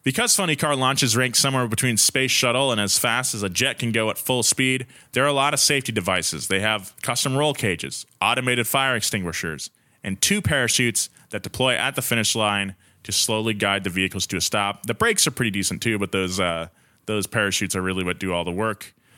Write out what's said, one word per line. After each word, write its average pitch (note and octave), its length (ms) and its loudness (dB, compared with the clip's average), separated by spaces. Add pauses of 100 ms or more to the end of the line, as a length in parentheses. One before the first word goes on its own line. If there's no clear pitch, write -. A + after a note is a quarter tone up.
Because G#3+ 340 2
funny E3+ 180 2
car D3 200 0
launches C3 420 2
rank B2+ 180 2
somewhere C3 320 2
between A2+ 300 0
space C3 340 2
shuttle B2+ 400 2
and G#2+ 80 0
as G2 180 0
fast B2 360 0
as G#2 100 -4
a G2 60 0
jet B2 280 0
can A#2 140 -2
go A2 180 2
at - 80 -4
full B2+ 240 0
speed, C3 460 0 (240)
there C3 140 4
are - 20 4
a D3 60 2
lot C#3 200 2
of C#3+ 60 -2
safety C#3 320 2
devices. F2+ 560 -2
They F#2+ 140 2
have G#2+ 400 -2
custom C3 340 -2
roll D3 180 2
cages, - 520 -4 (160)
automated A#2+ 460 2
fire C3+ 280 2
extinguishers, F2 760 -4 (360)
and G2 160 -4
two G3+ 200 2
parachutes B2 680 0 (220)
that G#2+ 120 -8
deploy B2+ 320 0
at C3+ 200 -2
the B2+ 60 -2
finish A#2 340 0
line G2+ 400 0 (280)
to - 80 -10
slowly A2 420 0
guide G2 300 0
the F#2+ 60 -2
vehicles F#2 380 -2
to F#2+ 100 -4
a - 40 0
stop. G2+ 440 -2
The A#2+ 80 -2
brakes G#3+ 340 2
are C#3 40 0
pretty A#2 200 -2
decent F#2+ 300 -4
too, A2 180 0
but G2+ 140 -4
those, F#2 260 0
uh, E2 280 0 (380)
those G#2 220 -2
parachutes G2+ 480 0
are F#2 60 0
really F#2 240 -2
what F2 120 -2
do F#2 160 -4
all F2 120 -2
the F2 60 -4
work. G#2+ 420 -6 (240)